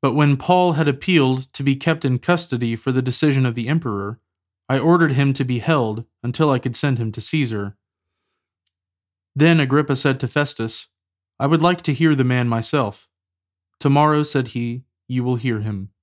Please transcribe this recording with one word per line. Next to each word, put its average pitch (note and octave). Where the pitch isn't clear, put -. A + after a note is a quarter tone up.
But B2+
when C#3+
Paul F3+
had D3+
appealed C3
to C#3
be C#3
kept D#3
in B2+
custody B2
for C3
the B2+
decision C3+
of A#2
the A#2
emperor, A2+
I C3
ordered D#3+
him C#3
to C3+
be B2
held A2+
until C#3
I B2+
could A#2+
send C3+
him A2+
to A2
Caesar. A2
Then D#3+
Agrippa C#3
said C3+
to B2+
Festus, -
"I C3+
would D#3
like F3
to D3
hear D#3
the C3+
man B2
myself." A2+
"Tomorrow," D3
said C3
he, A#2+
"you B2+
will B2+
hear A2+
him." G#2